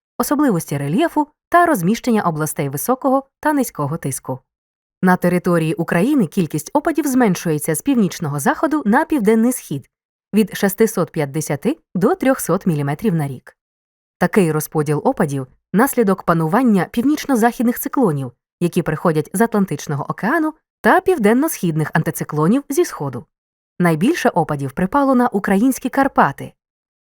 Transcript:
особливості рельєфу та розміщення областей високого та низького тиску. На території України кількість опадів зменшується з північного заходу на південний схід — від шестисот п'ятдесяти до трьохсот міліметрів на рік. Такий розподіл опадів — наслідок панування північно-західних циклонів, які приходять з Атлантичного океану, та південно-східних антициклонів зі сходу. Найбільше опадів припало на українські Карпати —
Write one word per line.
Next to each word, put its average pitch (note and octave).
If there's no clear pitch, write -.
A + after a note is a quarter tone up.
особливості A#3+
рельєфу C4+
та -
розміщення A3+
областей D#3
високого C4
та D4+
низького E3
тиску. C3
На F3+
території E3+
України G3
кількість D#3
опадів D4+
зменшується F3+
з D3
північного F3
заходу C#4+
на B3+
південний A3+
схід — -
від G#3
шестисот G3
п'ятдесяти D3+
до A3+
трьохсот B3
міліметрів D3+
на D3+
рік. -
Такий F3
розподіл D3+
опадів — C#3+
наслідок G#3
панування F3
північно-західних A#3+
циклонів, D3+
які F3
приходять D3+
з F#3+
Атлантичного F#3
океану, D#4
та D#4
південно-східних A3
антициклонів D#3+
зі D#4+
сходу. C#3
Найбільше F3+
опадів C#3
припало C4+
на B3
українські G#3
Карпати — G3+